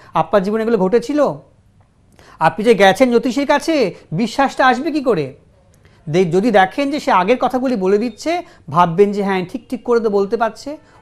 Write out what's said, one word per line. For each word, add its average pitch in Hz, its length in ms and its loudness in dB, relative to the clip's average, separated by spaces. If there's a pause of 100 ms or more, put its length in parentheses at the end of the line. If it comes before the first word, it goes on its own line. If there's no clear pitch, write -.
(140)
আপনার 185 300 0
জীবনে 208 200 -2
এগুলো 226 140 0
ঘটেছিল।" 233 560 0 (1080)
আপনি 165 260 0
যে 233 100 6
গেছেন 190 340 4
জ্যোতিষীর 247 380 0
কাছে, 285 480 0 (160)
বিশ্বাসটা 254 560 0
আসবে 254 240 0
কী 294 100 -4
করে? 170 340 -2 (720)
দে-, 175 220 0
যদি 196 200 0
দেখেন 202 400 2
যে 294 80 -4
সে - 120 -2
আগের 202 260 2
কথাগুলি 254 380 -2
বলে 196 220 0
দিচ্ছে, 302 460 -6 (260)
ভাববেন 175 420 2
যে, 202 120 -4
"হ্যাঁ, 190 220 -2
ঠিক - 240 -12
ঠিক - 140 -10
করে 233 160 0
তো 220 100 -2
বলতে 202 280 -2
পারছে, 233 400 -6 (240)